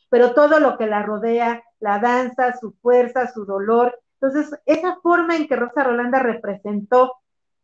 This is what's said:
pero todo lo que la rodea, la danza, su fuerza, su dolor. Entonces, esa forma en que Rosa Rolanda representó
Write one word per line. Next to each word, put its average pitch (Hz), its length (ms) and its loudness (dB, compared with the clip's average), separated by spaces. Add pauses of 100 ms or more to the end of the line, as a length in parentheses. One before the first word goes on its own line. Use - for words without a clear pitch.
(100)
pero 247 220 4
todo 294 280 4
lo 269 180 2
que 226 80 -2
la 208 160 -2
rodea, 233 640 -4 (160)
la 202 180 -2
danza, 240 580 -2
su 220 240 -14
fuerza, 247 520 2
su 214 120 -12
dolor. 220 540 0 (220)
Entonces, 294 440 -4
esa 330 380 0
forma 339 320 2
en 311 140 -4
que 254 80 0
Rosa 240 260 -4
Rolanda 247 380 0
representó 220 960 -2 (500)